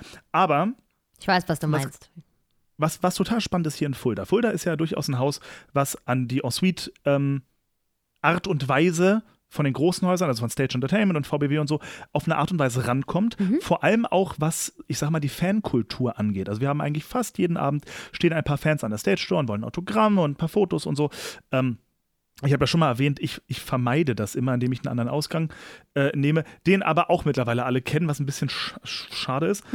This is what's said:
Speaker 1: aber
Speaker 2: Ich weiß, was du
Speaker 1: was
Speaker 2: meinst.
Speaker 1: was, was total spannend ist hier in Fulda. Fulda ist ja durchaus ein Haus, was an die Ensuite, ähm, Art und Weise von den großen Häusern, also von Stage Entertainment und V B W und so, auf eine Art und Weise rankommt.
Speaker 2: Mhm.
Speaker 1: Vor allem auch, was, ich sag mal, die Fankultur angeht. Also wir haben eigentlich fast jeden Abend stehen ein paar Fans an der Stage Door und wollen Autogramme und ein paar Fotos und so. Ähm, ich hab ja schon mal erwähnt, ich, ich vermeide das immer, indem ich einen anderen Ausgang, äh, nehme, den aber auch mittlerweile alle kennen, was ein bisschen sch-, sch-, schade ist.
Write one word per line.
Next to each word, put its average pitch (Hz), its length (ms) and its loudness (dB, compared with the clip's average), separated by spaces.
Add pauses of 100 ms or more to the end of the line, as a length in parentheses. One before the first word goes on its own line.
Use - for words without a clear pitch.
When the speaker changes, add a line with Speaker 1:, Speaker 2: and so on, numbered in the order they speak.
(320)
Speaker 1:
aber 170 400 2 (460)
Speaker 2:
Ich - 80 -10
weiß, 185 220 2
was 160 100 0
du 156 140 0
Speaker 1:
was 147 100 2
Speaker 2:
meinst. - 280 -10 (680)
Speaker 1:
was, 156 260 -2
was 180 140 2
total 220 240 0
spannend 180 260 -2
ist 151 80 -4
hier 147 140 -2
in 135 60 -2
Fulda. 113 320 -2
Fulda 226 240 2
ist 185 140 -4
ja 165 120 0
durchaus 151 320 -2
ein 135 100 -2
Haus, 139 220 0 (320)
was 139 340 0
an 127 220 0
die 131 160 -2
Ensuite, 170 480 0 (120)
ähm, 139 380 2 (800)
Art 165 240 2
und 143 220 -2
Weise 175 560 4 (260)
von - 140 -2
den 139 80 2
großen 180 340 0
Häusern, 180 220 2
also 120 120 0
von 117 100 -2
Stage - 240 -2
Entertainment 180 420 2
und 143 100 -2
V 147 120 -2
B 143 100 2
W 147 100 2
und 151 100 0
so, 147 120 0 (320)
auf 147 140 -2
eine 160 100 2
Art 147 160 0
und 175 60 -2
Weise 127 280 0
rankommt. 165 540 -2
Speaker 2:
Mhm. 208 220 2
Speaker 1:
Vor - 200 0
allem 226 220 4
auch, 185 340 0
was, - 380 -2 (120)
ich 135 100 -4
sag 147 100 0
mal, 160 120 0
die 143 100 -2
Fankultur 151 880 0
angeht. 101 320 0
Also 107 100 -4
wir 135 80 0
haben 143 140 0
eigentlich 147 240 -2
fast - 320 -4
jeden 175 180 2
Abend 143 300 0 (260)
stehen 165 220 2
ein 156 100 0
paar 143 140 0
Fans 151 260 0
an 110 60 -2
der 107 80 -4
Stage 196 280 0
Door 180 120 0
und 139 100 0
wollen 104 160 -2
Autogramme 202 560 2
und 147 120 2
ein 139 40 -6
paar 165 140 -2
Fotos 180 340 2
und 151 120 -2
so. 147 120 2 (420)
Ähm, 131 280 0 (640)
ich 143 80 4
hab 135 80 2
ja 139 60 4
schon 170 140 2
mal 156 80 4
erwähnt, 139 320 0
ich, - 260 -6
ich - 160 -8
vermeide 127 520 0
das 104 200 -4
immer, 131 180 0
indem 123 200 0
ich 127 80 -4
einen - 80 -6
anderen 120 200 -2
Ausgang, 156 420 -2 (440)
äh, 143 200 2
nehme, 147 300 2 (220)
den 190 160 4
aber 165 260 2
auch 180 160 2
mittlerweile 123 400 0
alle 127 160 0
kennen, 160 260 -2
was 147 140 -2
ein 139 60 -2
bisschen 139 240 -4
sch-, - 340 -8
sch-, - 300 -12
schade 139 320 -2
ist. 202 180 -2 (100)